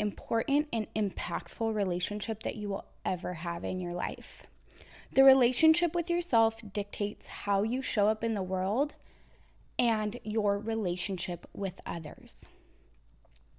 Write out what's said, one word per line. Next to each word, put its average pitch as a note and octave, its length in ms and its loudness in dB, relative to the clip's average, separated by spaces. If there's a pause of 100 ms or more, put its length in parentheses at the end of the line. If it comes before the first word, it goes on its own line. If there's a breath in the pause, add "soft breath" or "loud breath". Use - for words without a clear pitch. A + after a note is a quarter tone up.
important A#3 720 0
and A3 240 -4
impactful G#3 800 -2
relationship G3+ 680 -2
that - 140 -4
you G#3 120 -4
will - 180 -4 (180)
ever F3+ 300 -2
have E3+ 300 -6
in F#3+ 160 -2
your F3 120 -4
life. - 520 -6 (680 loud breath)
The C4+ 120 8
relationship C4+ 680 6
with E4+ 140 0
yourself A3+ 520 2 (120)
dictates - 540 -4
how G3+ 360 0
you A#3+ 200 0
show G#3 260 2
up A3 140 0
in A3+ 120 0
the G3 80 -2
world F#3+ 520 0 (840 soft breath)
and G#3+ 440 0
your G#3 360 0
relationship F#3+ 960 -4
with F#3+ 320 -6
others. - 600 -6 (1120 soft breath)